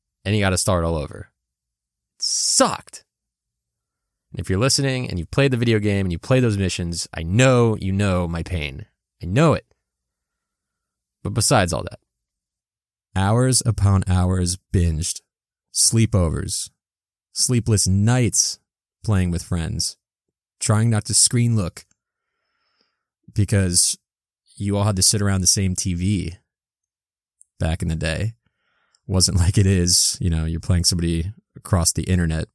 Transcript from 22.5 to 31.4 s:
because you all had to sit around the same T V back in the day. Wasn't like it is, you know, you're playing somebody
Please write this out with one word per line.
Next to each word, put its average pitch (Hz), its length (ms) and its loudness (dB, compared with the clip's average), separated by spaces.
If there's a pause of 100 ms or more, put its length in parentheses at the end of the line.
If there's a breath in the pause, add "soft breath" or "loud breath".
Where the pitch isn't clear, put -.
because 95 640 0 (580)
you 101 220 -4
all 101 60 0
had 101 120 0
to 92 60 -2
sit 104 200 2
around 98 200 0
the 87 60 0
same 95 280 0
T 92 180 -4
V 90 400 -2 (1300)
back 82 220 -2
in 85 60 -4
the 80 80 -2
day. 80 380 -4 (760)
Wasn't 92 300 2
like 87 200 2
it 101 80 4
is, 90 560 2
you 90 80 0
know, 80 160 0
you're 80 140 -4
playing 85 240 0
somebody 85 480 0 (240)